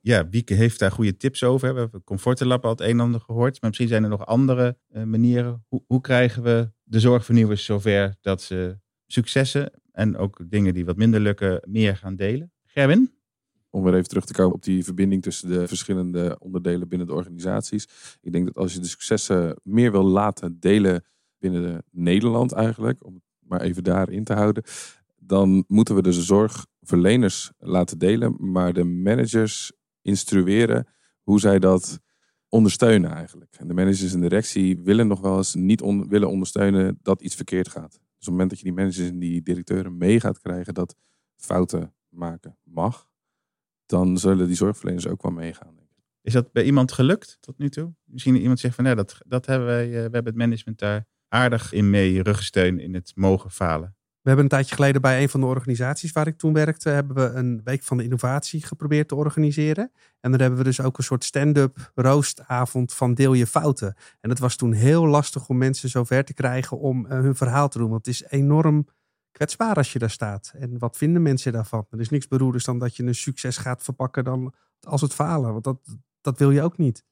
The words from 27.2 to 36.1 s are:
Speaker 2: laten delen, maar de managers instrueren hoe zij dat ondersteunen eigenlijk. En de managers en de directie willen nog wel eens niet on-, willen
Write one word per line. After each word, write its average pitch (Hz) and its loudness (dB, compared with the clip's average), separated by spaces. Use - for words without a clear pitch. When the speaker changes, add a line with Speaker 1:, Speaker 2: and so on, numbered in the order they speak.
Speaker 2:
laten 87 -2
delen, 110 2
maar 90 0
de 87 0
managers 107 0
instrueren 101 2
hoe 101 4
zij 98 4
dat 92 2
ondersteunen 107 4
eigenlijk. - -16
En 82 -14
de 87 -6
managers 95 0
en 90 0
de 87 2
directie 95 0
willen 101 4
nog 98 0
wel 95 0
eens 95 -2
niet 92 2
on-, 101 -2
willen 101 2